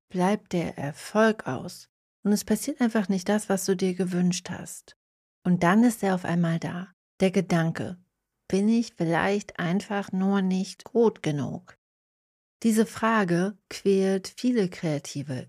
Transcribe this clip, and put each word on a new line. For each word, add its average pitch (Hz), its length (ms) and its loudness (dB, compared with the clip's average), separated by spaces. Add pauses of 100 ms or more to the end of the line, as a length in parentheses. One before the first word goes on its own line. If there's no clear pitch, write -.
bleibt 190 440 -2
der 170 240 -2
Erfolg 214 720 0
aus - 420 -10 (360)
und 202 80 2
es 208 120 0
passiert 214 360 -2
einfach 220 280 0
nicht 190 200 -2
das, 214 200 0
was 196 160 0
du 190 120 0
dir 185 180 0
gewünscht 180 560 0
hast. - 460 -14 (480)
Und 180 180 2
dann 202 220 4
ist 240 180 0
er 190 140 0
auf 180 80 -6
einmal 170 340 0
da, 175 300 -8 (320)
der 190 100 4
Gedanke, 165 680 0 (520)
„Bin 196 200 2
ich 226 280 2
vielleicht 175 640 0
einfach 190 500 -2
nur 196 320 0
nicht 185 400 -2
gut 226 400 2
genug?“ 151 560 -4 (840)
Diese 220 220 4
Frage 202 680 0 (140)
quält 190 680 0
viele 240 320 0
Kreative, 143 800 -6